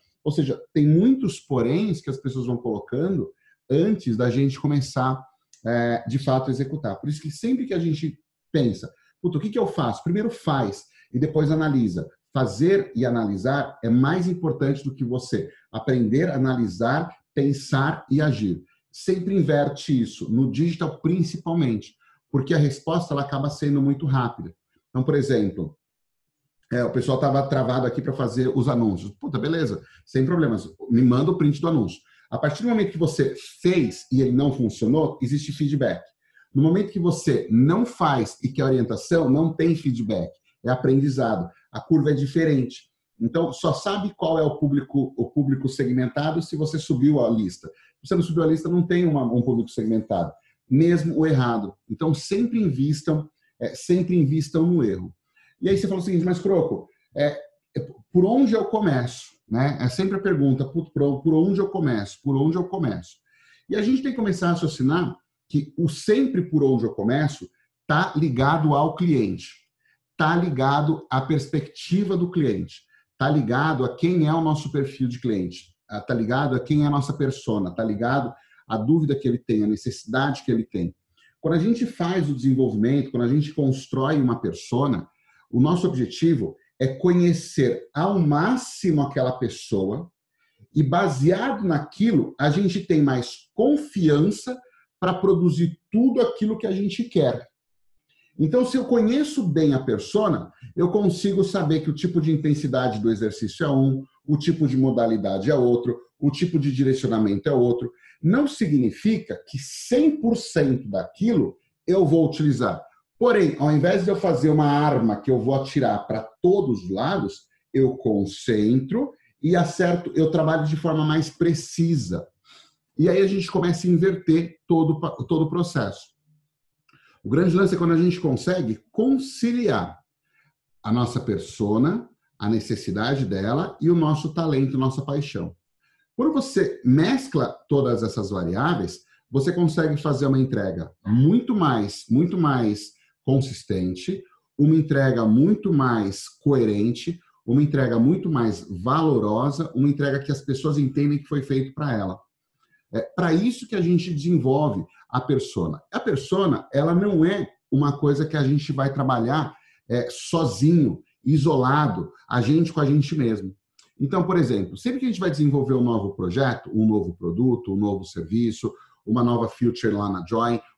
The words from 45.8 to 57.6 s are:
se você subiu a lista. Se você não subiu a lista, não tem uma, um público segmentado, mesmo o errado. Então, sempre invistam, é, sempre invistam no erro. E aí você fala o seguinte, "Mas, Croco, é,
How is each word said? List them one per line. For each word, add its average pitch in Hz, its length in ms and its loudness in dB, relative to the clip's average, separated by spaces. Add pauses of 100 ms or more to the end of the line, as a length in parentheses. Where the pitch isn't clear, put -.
se 165 160 -10
você 151 220 -4
subiu 139 460 2
a 113 40 0
lista. 107 400 -2 (320)
Se - 80 -20
você 190 60 0
não 170 80 2
subiu 170 200 0
a 160 40 2
lista, 156 220 0
não 175 180 2
tem 175 200 2
uma, 147 180 0
um 120 180 0
público 120 280 0
segmentado, 107 640 -2 (360)
mesmo 160 500 2
o 156 80 2
errado. 120 480 0 (140)
Então, 156 260 -2
sempre 226 460 -2
invistam, 151 680 -2 (320)
é, 120 140 -6
sempre 180 420 0
invistam 156 500 2
no 170 180 2
erro. 92 300 -4 (460)
E - 80 -2
aí 196 80 4
você 190 120 -2
fala 185 120 -4
o 175 40 -6
seguinte, 175 200 0
"Mas, 180 140 0
Croco, 170 500 0 (280)
é, 147 220 -2 (380)